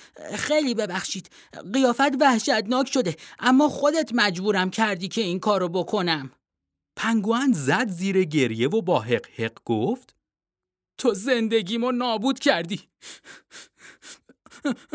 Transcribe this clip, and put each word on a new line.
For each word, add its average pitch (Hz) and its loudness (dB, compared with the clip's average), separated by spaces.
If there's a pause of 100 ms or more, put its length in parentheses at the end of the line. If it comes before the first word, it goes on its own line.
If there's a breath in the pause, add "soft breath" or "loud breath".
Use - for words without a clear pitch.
(360 loud breath)
خیلی 285 0
ببخشید. 190 -6 (440 loud breath)
قیافت 262 2
وحشتناک 247 2
شده، 175 0 (240 loud breath)
اما 262 6
خودت 302 0
مجبورم 196 0
کردی 196 -2
که 226 -4
این 180 -2
کارو 185 0
بکنم.» 170 -2 (640)
پنگوئن 226 0
زد 175 0
زیر 185 0
گریه 131 0
و 214 0
با 165 0
حق 110 -2
حق - -8
گفت: 123 -4 (840)
تو 233 0
زندگیمو 226 0
نابود 247 0
کردی. 180 0 (2250 loud breath)